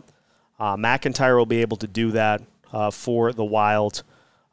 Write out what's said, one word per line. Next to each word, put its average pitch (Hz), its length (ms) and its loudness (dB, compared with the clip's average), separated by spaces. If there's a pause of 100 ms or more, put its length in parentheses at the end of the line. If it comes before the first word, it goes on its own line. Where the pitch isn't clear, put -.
(580)
uh, 101 200 -2
McIntyre 127 600 2
will 120 80 4
be 117 160 0
able 110 160 -2
to 110 100 -8
do 110 240 -2
that, 107 300 0 (300)
uh, 107 200 -2
for 117 420 -2
the 113 120 -4
Wild, 107 580 0 (500)